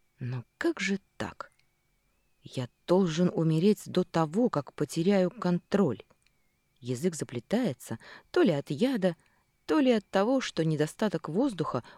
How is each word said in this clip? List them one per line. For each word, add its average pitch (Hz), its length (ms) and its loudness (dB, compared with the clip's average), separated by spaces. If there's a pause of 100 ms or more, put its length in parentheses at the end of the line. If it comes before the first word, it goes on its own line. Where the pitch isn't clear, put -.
(200)
"Но 123 260 -8 (120)
как 339 220 -2
же 190 200 -4 (180)
так? - 340 -12 (920)
Я 127 240 -8 (160)
должен 175 480 2
умереть 165 540 2
до 175 160 0
того, 170 460 0
как - 240 -4
потеряю 180 580 0
контроль!" 180 720 0 (760)
Язык 127 360 -4
заплетается 139 840 -4 (320)
то 359 140 2
ли 214 80 4
от 143 180 -2
яда, 185 460 0 (500)
то 320 140 2
ли 254 120 4
от 220 180 0
того, 240 320 2
что - 220 -4
недостаток 160 640 -2
воздуха 160 560 -2 (140)